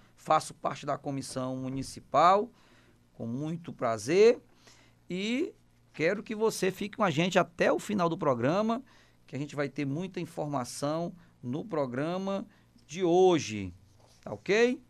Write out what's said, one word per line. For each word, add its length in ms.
Faço 380
parte 320
da 100
comissão 600
municipal, 920
com 140
muito 460
prazer. 680
E 460
quero 300
que 120
você 360
fique 260
com 80
a 60
gente 280
até 340
o 60
final 300
do 100
programa, 640
que 80
a 40
gente 180
vai 120
ter 180
muita 340
informação 920
no 220
programa 840
de 160
hoje, 680
tá 120
ok? 580